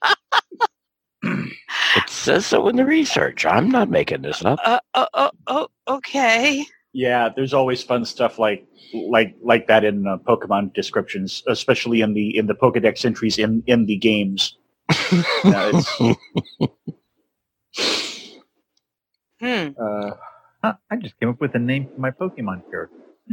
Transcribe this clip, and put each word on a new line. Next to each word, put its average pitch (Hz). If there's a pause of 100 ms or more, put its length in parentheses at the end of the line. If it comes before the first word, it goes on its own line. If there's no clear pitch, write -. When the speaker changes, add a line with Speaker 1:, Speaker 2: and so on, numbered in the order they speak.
(1200)
Speaker 1:
<laughs> - (560)
Speaker 2:
It -
says 165
so -
in 240
the 254
research. 294
I'm 170
not 240
making 73
this 76
up. 127
Speaker 1:
Uh, 233 (160)
uh, 262
uh, 277 (180)
oh, 269 (200)
okay. 269 (280)
Speaker 3:
Yeah, 123
there's 135
always 131
fun 123
stuff -
like, 107 (460)
like, 113
like 117
that 110
in, 101
uh, 95
Pokemon 101
descriptions, 95
especially 117
in 107
the, 104
in 110
the 101
Pokedex 113
entries 113
in, 110
in 117
the 104
games. 101 (320)
Speaker 2:
<laughs> - (320)
Speaker 3:
Yeah, 196
it's - (3500)
Speaker 1:
Hmm. 226 (120)
Speaker 3:
Uh, 104 (520)
Speaker 4:
Huh, 214 (160)
I 220
just 202
came 117
up 123
with 135
a 123
name 131
for -
my 131
Pokemon 135
character. 82 (360)